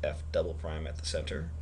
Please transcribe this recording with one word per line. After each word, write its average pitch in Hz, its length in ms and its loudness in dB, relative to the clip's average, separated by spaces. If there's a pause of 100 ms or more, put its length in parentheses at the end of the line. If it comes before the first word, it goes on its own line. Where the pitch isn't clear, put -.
f 76 200 0 (100)
double 82 220 4
prime 78 320 -2
at 78 100 -2
the - 80 -4
center 78 460 0 (120)